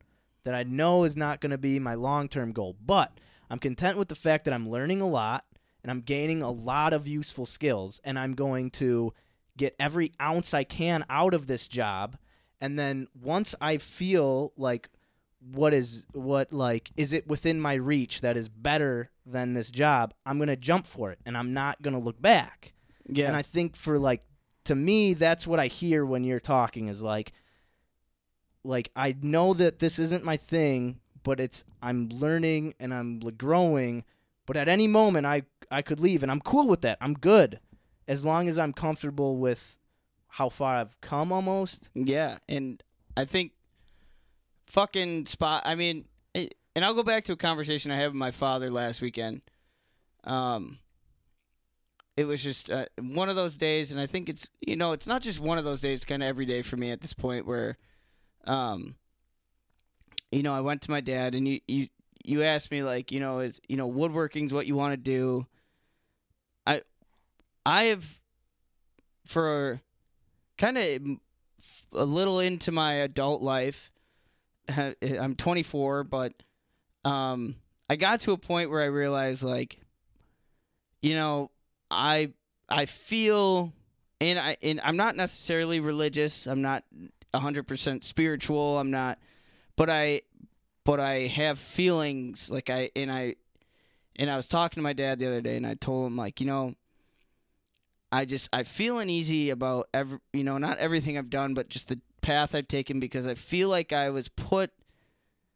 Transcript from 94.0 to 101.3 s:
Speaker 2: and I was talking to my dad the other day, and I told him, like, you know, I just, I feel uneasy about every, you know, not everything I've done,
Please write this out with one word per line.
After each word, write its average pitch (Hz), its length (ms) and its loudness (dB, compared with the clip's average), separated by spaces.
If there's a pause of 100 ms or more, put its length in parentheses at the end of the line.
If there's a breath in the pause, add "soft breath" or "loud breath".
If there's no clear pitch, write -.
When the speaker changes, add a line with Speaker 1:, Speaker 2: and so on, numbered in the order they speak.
Speaker 2:
and 143 140 0
I 139 60 -2
was 127 120 -4
talking 170 280 0
to 156 80 -4
my 147 100 0
dad 135 260 -2
the 127 80 -2
other 123 140 -2
day, 117 160 -2
and 120 100 -4
I 113 60 -4
told 131 340 -2
him, 120 80 -6
like, 113 240 -6
you 135 80 -2
know, 135 280 -2 (1400)
I 131 140 2
just, 131 280 -2
I 127 100 0
feel 233 360 -2
uneasy 160 500 0
about 127 440 -2
every, 135 260 -2 (140)
you 139 100 0
know, 139 140 0
not 143 200 -2
everything 156 400 0
I've 131 120 -6
done, 139 240 0